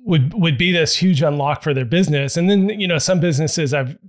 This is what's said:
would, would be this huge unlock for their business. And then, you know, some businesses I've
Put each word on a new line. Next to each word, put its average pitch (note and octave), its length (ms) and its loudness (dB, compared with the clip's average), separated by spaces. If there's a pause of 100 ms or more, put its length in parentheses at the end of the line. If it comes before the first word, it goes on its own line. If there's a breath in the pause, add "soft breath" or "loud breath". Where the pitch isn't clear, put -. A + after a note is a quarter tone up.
would, E3 280 2
would E3 240 0
be F3 140 2
this E3 240 0
huge F3 260 2
unlock D3 400 -2
for D3+ 120 -2
their C3 120 -2
business. D3 520 0
And F3 120 2
then, G3+ 200 2
you G3+ 180 -4
know, E3+ 100 0
some F3+ 220 0
businesses D3+ 540 0
I've C#3 240 -4 (120)